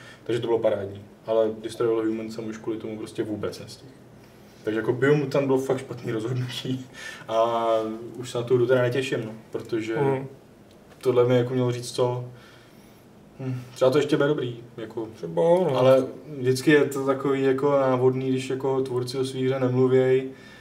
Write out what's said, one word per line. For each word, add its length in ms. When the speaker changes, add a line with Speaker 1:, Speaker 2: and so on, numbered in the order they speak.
Speaker 1:
takže 180
to 60
bylo 120
parádní. 420
Ale 220
Destroy 280
All 160
Humans 300
jsem 120
už 100
kvůli 200
tomu 200
prostě 260
vůbec 360
nestihl. 320
Takže 160
jako 140
Biomutant 540
bylo 100
fakt 220
špatný 320
rozhodnutí 760
a 400
už 140
se 60
na 60
tu 120
hru 120
teda 140
netěším, 440
no, 60
protože 440
Speaker 2:
Mhm. 320
Speaker 1:
tohle 260
mi 100
jako 160
mělo 180
říct 200
co, 340
hm, 220
třeba 160
to 60
ještě 200
bude 120
dobrý, 260
jako. 380
Speaker 2:
Třeba, 260
no. 360
Speaker 1:
Ale 280
vždycky 340
je 140
to 200
takový 380
jako 280
návodný, 580
když 200
jako 320
tvůrci 360
o 80
svý 200
hře 140
nemluvěj, 720